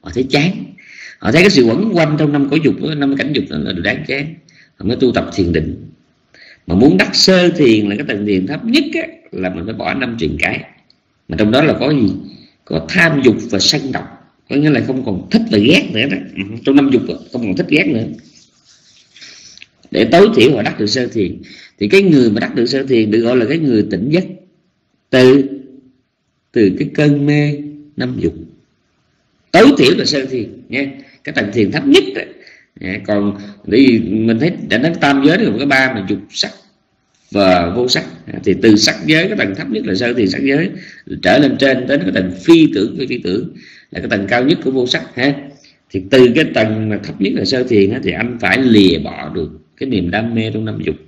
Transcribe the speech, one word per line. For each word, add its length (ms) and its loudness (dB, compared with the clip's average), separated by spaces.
họ 120 -16
thấy 160 -2
chán, 220 0
họ 120 -2
thấy 100 4
cái 80 6
sự 140 4
quẩn 300 0
quanh 260 2
trong 120 0
năm 180 0
cõi 140 0
dục 200 2
đó, 120 -6
năm 220 -2
cảnh 160 -4
dục 160 -2
đó 80 -8
là 140 -4
đáng 360 -4
chán, 280 -8
họ 100 -14
mới 120 -2
tu 140 2
tập 240 -2
thiền 180 -2
định. 220 -2
Mà 80 -2
muốn 220 6
đắc 180 0
sơ 340 4
thiền 400 2
là 60 -2
cái 120 -8
tầng 180 -6
thiền 220 0
thấp 180 -8
nhất 180 2
á, 140 -6
là 180 -6
mình 160 -8
phải 80 -8
bỏ 200 -6
năm 260 -6
truyền 200 -4
cái. 240 -2
Mà 100 -8
trong 140 2
đó 120 4
là 160 2
có 140 0
gì? 160 2
Có 240 -6
tham 340 0
dục 120 6
và 100 -2
sân 220 0
độc, 420 -12
có 60 -6
nghĩa 140 2
là 180 2
không 180 -4
còn 260 -6
thích 100 2
và 60 2
ghét 360 2
nữa 180 -2
đó. 60 -4
Ừ, 60 -8
trong 100 2
năm 180 4
dục 140 2
á, 80 -8
không 100 -8
còn 160 -4
thích 120 -4
ghét 180 2
nữa. 160 -2
Để 200 2
tối 240 8
thiểu 200 4
họ 60 -2
đắc 180 -4
được 80 -2
sơ 200 -2
thiền. 340 -4
Thì 80 -2
cái 140 4
người 300 4
mà 80 -2
đắc 160 -6
được 100 0
sơ 200 -2
thiền 260 2
được 80 2
gọi 180 2
là 120 2
cái 80 -2
người 340 0
tỉnh 180 -4
giấc 140 2
từ, 340 6
từ 280 2
cái 140 -4
cơn 320 2
mê 320 0
năm 220 -6
dục. 140 -2
Tối 260 8
thiểu 200 4
là 80 -2
sơ 200 -4
thiền 440 -8
nha, 220 -6
cái 100 -12
tầng 200 -2
thiền 180 0
thấp 160 -2
nhất 160 6
đó. 60 -6
Dạ, 260 -8
còn 300 0
vì 340 4
mình 400 0
thấy 120 0
đã 80 0
đến 240 0
tam 240 2
giới 120 4
thì 80 0
có 60 -4
ba 280 2
mà 160 -6
dục, 100 -2
sắc 220 -8
và 440 2
vô 120 -2
sắc. 180 -2
Thì 180 2
từ 140 8
sắc 200 0
giới 220 2
cái 100 -4
tầng 180 -2
thấp 140 -10
nhất 160 -6
là 100 -2
sơ 180 -2
thiền 160 0
sắc 140 -4
giới, 260 0
trở 160 2
lên 220 2
trên 280 0
đến 140 0
cái 100 -4
tầng 200 -2
phi 300 6
tưởng, 260 -2
phi, 60 -4
phi 120 -6
tưởng 380 -6
là 80 -10
cái 100 -8
tầng 180 -2
cao 180 0
nhất 180 2
của 80 0
vô 160 -2
sắc 280 -6
ha. 200 0
Thì 200 -8
từ 260 6
cái 180 2
tầng 360 -2
mà 140 -4
thấp 180 -10
nhất 120 -2
là 120 -2
sơ 180 -2
thiền 280 2
á, 120 -4
thì 80 -4
anh 300 -6
phải 220 0
lìa 360 4
bỏ 340 -10
được 160 -6
cái 120 -8
niềm 220 -2
đam 240 -4
mê 180 -2
trong 120 -6
năm 200 -8
dục. 100 -4